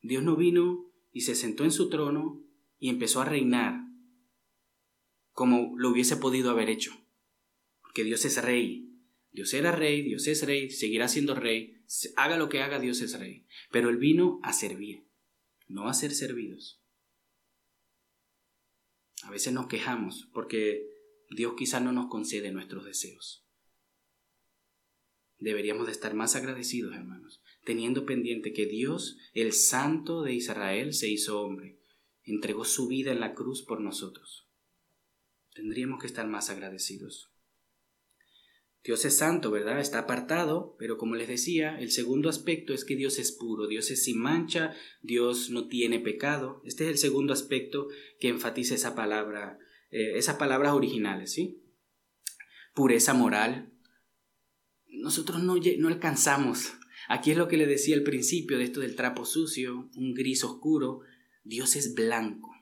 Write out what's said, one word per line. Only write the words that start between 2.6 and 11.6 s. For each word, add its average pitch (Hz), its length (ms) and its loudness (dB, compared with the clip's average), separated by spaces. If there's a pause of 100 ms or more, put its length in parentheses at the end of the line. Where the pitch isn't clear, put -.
y 131 120 -2
empezó 123 320 0
a 135 40 0
reinar 123 600 0 (1500)
como 123 460 4
lo 127 120 2
hubiese 123 280 4
podido 131 340 2
haber 110 180 2
hecho. - 220 -2 (920)
Porque - 220 -4
Dios 113 220 0
es 120 160 0
rey. 120 480 0 (420)
Dios - 220 -6
era 156 180 2
rey, 151 300 2
Dios 131 260 -2
es 151 180 0
rey, 139 240 0
seguirá 113 380 0
siendo 139 280 2
rey. 113 500 -2